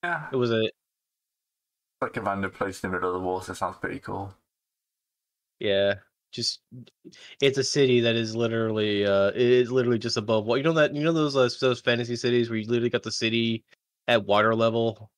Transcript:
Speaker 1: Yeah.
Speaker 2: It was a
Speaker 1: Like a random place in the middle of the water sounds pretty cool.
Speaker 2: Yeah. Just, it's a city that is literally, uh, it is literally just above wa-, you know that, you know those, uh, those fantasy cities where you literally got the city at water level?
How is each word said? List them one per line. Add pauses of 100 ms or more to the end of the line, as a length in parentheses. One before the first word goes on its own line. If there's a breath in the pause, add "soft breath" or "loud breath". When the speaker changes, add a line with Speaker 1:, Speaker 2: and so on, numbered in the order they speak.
Speaker 1:
Yeah.
Speaker 2:
It
was
a (1300)
Speaker 1:
Like
a
random
place
in
the
middle
of
the
water
sounds
pretty
cool. (1300)
Speaker 2:
Yeah. (360)
Just, (800 loud breath)
it's
a
city
that
is
literally,
uh,
it
is
literally
just
above
wa-,
you
know
that,
you
know
those,
uh, (140)
those
fantasy
cities
where
you
literally
got
the
city (440 soft breath)
at
water
level?